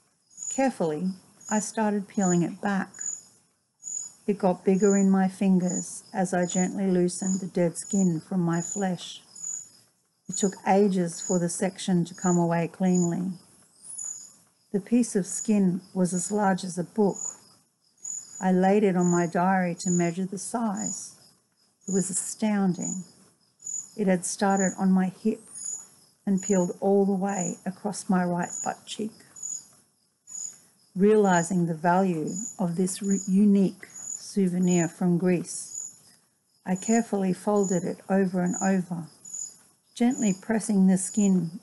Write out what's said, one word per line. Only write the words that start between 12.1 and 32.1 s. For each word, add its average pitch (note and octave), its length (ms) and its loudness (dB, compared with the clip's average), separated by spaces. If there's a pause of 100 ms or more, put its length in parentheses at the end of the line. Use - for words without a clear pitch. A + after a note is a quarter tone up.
come F3+ 240 0
away E3+ 300 0
cleanly. F3+ 680 0 (1400)
The G3 80 -2
piece A#3 340 2
of F#3+ 100 0
skin F#3+ 540 0 (140)
was F3+ 200 0
as F3 160 -4
large G3 360 0
as F3 120 -8
a F3 60 -2
book. G3 320 0 (1300)
I F#3 100 2
laid F#3+ 320 4
it F#3 140 2
on F3+ 80 2
my F3 200 2
diary F3+ 500 0
to - 140 -6
measure F3 360 0
the F#3+ 120 -8
size. G#3+ 800 -6 (720)
It F#3 60 -2
was F#3+ 160 0
astounding. G3 960 -2 (880)
It G#3 120 -2
had F3+ 180 2
started G3 520 0
on F#3+ 140 2
my F#3 160 4
hip - 320 -4 (840)
and F#3+ 160 0
peeled F#3 400 0
all G3 240 4
the G3 80 2
way F#3+ 420 -4 (100)
across - 440 -6
my F3+ 160 2
right F3 260 -2 (140)
butt - 200 -8
cheek. - 280 -8 (1800)
Realizing F#3 720 4
the E3 80 -2
value F3 580 0 (280)